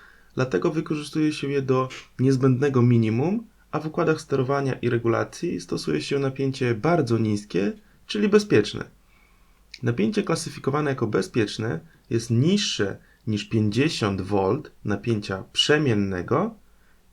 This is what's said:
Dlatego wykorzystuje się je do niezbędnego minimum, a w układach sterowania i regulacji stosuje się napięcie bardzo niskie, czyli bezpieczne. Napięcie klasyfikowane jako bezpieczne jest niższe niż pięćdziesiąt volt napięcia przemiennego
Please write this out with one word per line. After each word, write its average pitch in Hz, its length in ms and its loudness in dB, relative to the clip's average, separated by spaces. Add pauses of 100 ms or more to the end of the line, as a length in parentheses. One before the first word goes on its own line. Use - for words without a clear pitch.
(340)
Dlatego 175 360 0
wykorzystuje 156 640 -2
się 143 180 -6
je 139 120 0
do 131 260 0 (300)
niezbędnego 131 640 4
minimum, 123 640 2 (240)
a 156 100 -4
w 156 60 -6
układach 156 340 0
sterowania 139 520 0
i - 160 -4
regulacji 117 720 -2
stosuje 156 420 -4
się 143 160 -2
napięcie 135 560 -2
bardzo 120 440 2
niskie, 110 540 0 (340)
czyli 208 220 0
bezpieczne. 196 560 2 (1000)
Napięcie 190 400 0
klasyfikowane 147 680 -2
jako 135 160 -2
bezpieczne 107 760 -2 (300)
jest 117 200 -2
niższe 131 680 2 (280)
niż 104 180 -2
pięćdziesiąt 107 760 0
volt 98 520 0 (120)
napięcia 101 680 -4
przemiennego 120 1000 0 (580)